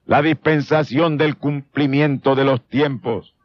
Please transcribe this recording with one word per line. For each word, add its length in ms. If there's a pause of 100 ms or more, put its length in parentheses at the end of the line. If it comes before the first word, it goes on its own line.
la 160
dispensación 960
del 180
cumplimiento 1000
de 100
los 240
tiempos, 680 (100)